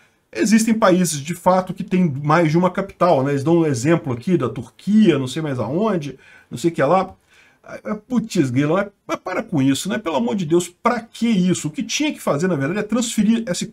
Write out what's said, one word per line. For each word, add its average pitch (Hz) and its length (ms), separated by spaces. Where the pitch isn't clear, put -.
Existem 220 420
países, 185 460
de 156 160
fato, 185 380
que 185 100
tem 180 280
mais 156 280
de 165 60
uma 180 140
capital, 175 520
né? 143 80
Eles 131 120
dão 170 140
um 160 80
exemplo 143 480
aqui 156 240
da 127 120
Turquia, 175 680
não 131 100
sei 160 140
mais 139 180
aonde, 156 580
não 127 80
sei 170 140
o - 20
que 143 100
lá. 185 300
Ah, - 320
putz, 190 440
grilo, 147 240
mas, 202 120
mas 320 100
para - 240
com 170 180
isso, 269 300
né? 220 80
Pelo 285 200
amor 233 180
de 185 100
Deus, 170 240
pra 240 300
que - 280
isso? 185 400
O 151 40
que - 100
tinha - 320
que - 80
fazer, 165 260
na 170 80
verdade, 160 260
é - 20
transferir 226 640
essa, 175 260